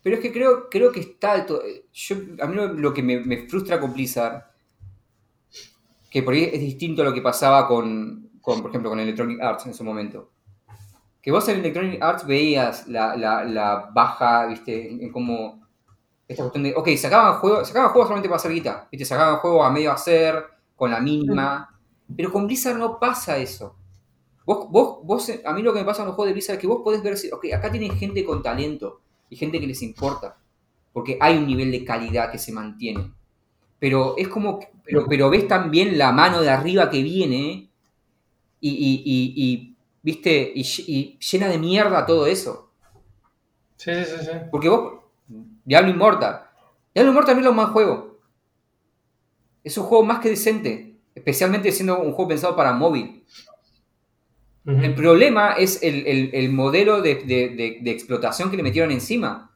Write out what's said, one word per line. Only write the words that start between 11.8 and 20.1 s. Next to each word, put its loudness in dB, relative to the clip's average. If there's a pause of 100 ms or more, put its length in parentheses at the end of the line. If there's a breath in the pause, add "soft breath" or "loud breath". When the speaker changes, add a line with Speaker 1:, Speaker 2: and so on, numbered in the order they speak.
Speaker 1:
Arts -2
veías 0
la, -2
la, -2
la -2
baja, 2
¿viste? -8
En, -12
en -12
cómo -8 (580)
esta -8
cuestión -4
de, -2
ok, -2
sacaban 4
juegos, 0
sacaban 2
juegos 4
solamente -4
para -2
hacer -2
guita, -6
¿viste? -10
Sacaban 2
juegos 4
a 6
medio 0
hacer, 2 (320)